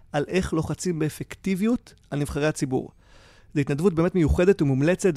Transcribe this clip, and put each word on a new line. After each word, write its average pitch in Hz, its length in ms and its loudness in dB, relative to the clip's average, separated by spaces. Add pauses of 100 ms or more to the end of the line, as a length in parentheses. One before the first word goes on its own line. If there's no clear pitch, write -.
(120)
על 147 160 0
איך 180 240 -2
לוחצים 160 460 -2
באפקטיביות 196 960 -4 (160)
על 147 80 -4
נבחרי 143 280 -2
הציבור. 131 440 -2 (640)
זו 147 60 2
התנדבות 151 340 0
באמת 170 200 0
מיוחדת 175 480 4
ומומלצת, 156 540 2